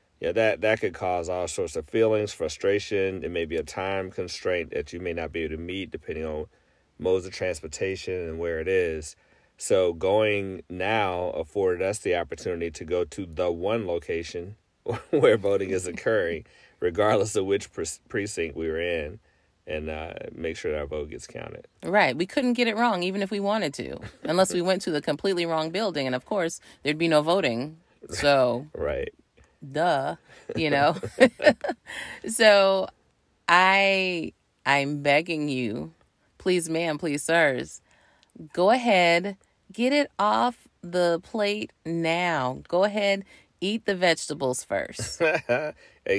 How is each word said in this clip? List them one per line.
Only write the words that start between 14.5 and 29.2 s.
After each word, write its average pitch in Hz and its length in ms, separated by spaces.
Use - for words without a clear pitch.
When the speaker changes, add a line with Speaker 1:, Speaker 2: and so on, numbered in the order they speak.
Speaker 1:
<laughs> - 260
where 131 280
voting 98 340
is 92 160
occurring, 85 580
Speaker 2:
<laughs> - 180
Speaker 1:
regardless 104 560
of 98 120
which 98 260
pre-, 85 120
precinct 98 480
we 82 140
were 80 100
in, 85 400
and, 78 240
uh, 78 240
make 80 200
sure - 160
that 76 100
our 73 40
vote 73 240
gets - 160
counted. - 420
Speaker 2:
Right. 175 320
We 175 120
couldn't 247 260
get 240 140
it 214 100
wrong, 226 240
even 190 220
if 190 80
we 202 80
wanted 196 360
to, 67 240
unless 180 320
we 180 80
went 185 220
to 180 80
the 147 100
completely 175 460
wrong 160 240
building. 175 340
And, 127 80
of 127 120
course, 175 340
there'd 151 160
be 170 80
no 151 160
voting. 156 540
So 135 600
Speaker 1:
<laughs> - 40
Right. 71 360